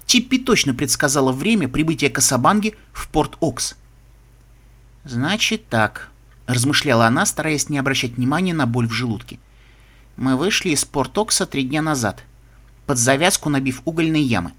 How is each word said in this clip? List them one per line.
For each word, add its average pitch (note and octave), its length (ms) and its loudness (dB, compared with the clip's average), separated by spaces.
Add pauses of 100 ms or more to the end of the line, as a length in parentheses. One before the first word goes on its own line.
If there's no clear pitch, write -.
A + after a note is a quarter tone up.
Типпи B3+ 320 2
точно G#3+ 360 0
предсказала C3+ 580 0
время C#3+ 360 0
прибытия D3 420 0
Касабанги E3+ 680 2 (160)
в - 160 -12
порт D3 320 -2
Окс. - 360 -4 (1300)
«Значит D#3+ 640 -2
так», A2 400 -2 (380)
размышляла B2 600 2
она, D3 180 2
стараясь D3+ 440 -4
не D3 80 -2
обращать C3+ 360 -2
внимания D3 400 0
на D3+ 120 0
боль A#2+ 220 0
в A2+ 40 -6
желудке. A2+ 480 -6 (760)
Мы C3 200 0
вышли F3+ 340 0
из D3 160 0
порт - 320 -4
Окса G#3 280 0
три C#3 180 -4
дня C#3+ 180 -2
назад, C3 420 -2 (640)
под C#3 120 0
завязку C3+ 520 2
набив C3+ 360 -2
угольные D#3+ 380 0
ямы. F2+ 360 -2